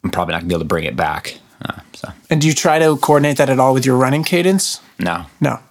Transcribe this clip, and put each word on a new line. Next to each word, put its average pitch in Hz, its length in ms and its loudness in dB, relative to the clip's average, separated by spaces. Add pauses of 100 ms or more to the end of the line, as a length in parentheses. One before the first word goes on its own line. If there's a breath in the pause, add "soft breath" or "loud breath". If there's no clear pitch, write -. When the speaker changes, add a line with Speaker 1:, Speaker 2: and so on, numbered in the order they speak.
Speaker 1:
I'm 85 80 -4
probably 85 200 -2
not 82 100 -4
gonna 85 60 -8
be 90 60 0
able 82 60 -2
to 80 80 -6
bring 82 160 -2
it 73 100 -6
back. 76 440 -6 (260)
Uh, - 160 -12 (140)
so. - 140 -14 (220)
Speaker 2:
And 156 100 2
do 151 60 2
you 156 60 2
try 160 260 2
to 156 200 4
coordinate 143 400 2
that 143 100 2
at 135 100 2
all 131 140 4
with 131 140 0
your 127 100 4
running 135 280 2
cadence? 185 560 0 (200)
Speaker 1:
No. 85 240 -4 (160)
Speaker 2:
No. 120 180 0 (120)